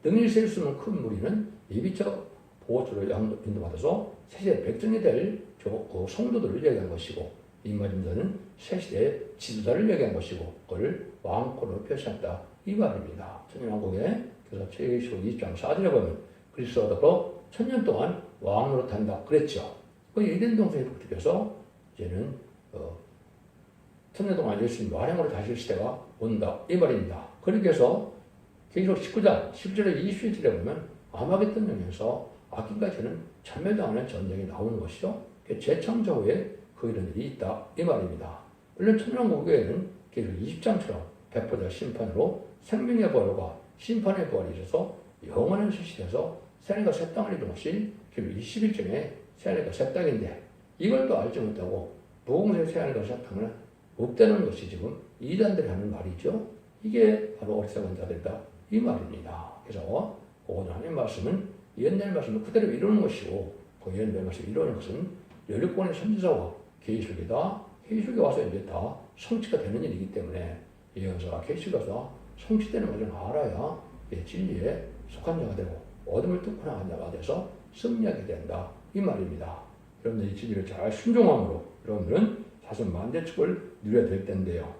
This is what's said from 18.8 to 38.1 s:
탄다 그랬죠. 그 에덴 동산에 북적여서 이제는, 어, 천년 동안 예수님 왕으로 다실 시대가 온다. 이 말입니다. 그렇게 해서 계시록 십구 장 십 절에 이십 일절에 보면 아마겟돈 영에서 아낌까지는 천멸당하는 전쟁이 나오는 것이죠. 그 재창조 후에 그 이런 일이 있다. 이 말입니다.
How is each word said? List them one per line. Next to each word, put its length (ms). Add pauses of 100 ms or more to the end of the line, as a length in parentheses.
탄다 380
그랬죠. 520 (380)
그 100
에덴 320
동산에 300
북적여서 680 (400)
이제는, 380 (400)
어, 240 (1160)
천년 220
동안 260
예수님 320
왕으로 360
다실 260
시대가 480 (160)
온다. 400 (100)
이 60
말입니다. 520 (140)
그렇게 280
해서 420 (600)
계시록 260
십구 240
장 320
십 220
절에 260
이십 240
일절에 320
보면 300 (240)
아마겟돈 580
영에서 600 (200)
아낌까지는 720 (240)
천멸당하는 640
전쟁이 380
나오는 340
것이죠. 440 (220)
그 140
재창조 560
후에 400 (200)
그 140
이런 260
일이 120
있다. 360 (140)
이 60
말입니다. 560 (360)